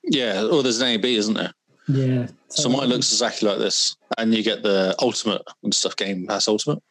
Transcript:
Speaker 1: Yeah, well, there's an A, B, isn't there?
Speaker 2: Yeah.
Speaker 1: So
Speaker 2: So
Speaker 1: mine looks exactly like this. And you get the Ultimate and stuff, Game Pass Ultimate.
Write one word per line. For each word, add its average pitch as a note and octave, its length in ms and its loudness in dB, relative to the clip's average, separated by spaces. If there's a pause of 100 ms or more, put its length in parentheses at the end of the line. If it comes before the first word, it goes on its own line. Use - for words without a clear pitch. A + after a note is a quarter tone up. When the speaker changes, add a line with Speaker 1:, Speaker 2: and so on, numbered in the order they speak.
Speaker 1:
Yeah, A#2+ 400 0
well, C#3+ 180 2
there's A#2+ 180 0
an B2+ 80 2
A, A#2 80 2
B, A#2+ 200 0
isn't G#2+ 180 0
there? F2+ 180 -4 (360)
Speaker 2:
Yeah. C3 380 2 (220)
Speaker 1:
So - 160 -4
Speaker 2:
So C3 40 2
Speaker 1:
mine C3 200 2
looks B2 240 0
exactly A2 360 0
like G2 100 0
this. - 380 -2 (200)
And A2+ 180 2
you G#2+ 80 2
get G#2 200 -2
the F#2+ 380 2
Ultimate A2 420 0 (200)
and G#2 120 -2
stuff, - 220 -2
Game F#2+ 300 -4
Pass G2 220 -2
Ultimate. D3 420 0